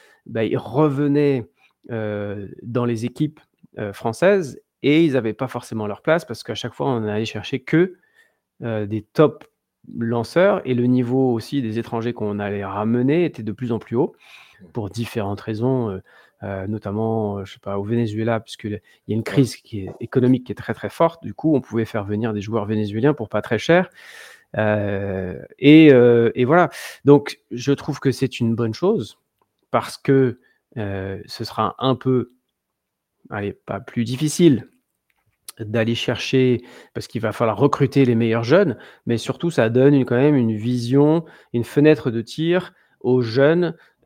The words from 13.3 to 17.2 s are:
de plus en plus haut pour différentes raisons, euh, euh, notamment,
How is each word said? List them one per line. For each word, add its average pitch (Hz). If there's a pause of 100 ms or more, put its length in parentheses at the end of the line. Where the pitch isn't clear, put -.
de 107
plus 117
en 113
plus -
haut 151 (600)
pour 104
différentes 104
raisons, 117
euh, 95 (400)
euh, 98
notamment, 107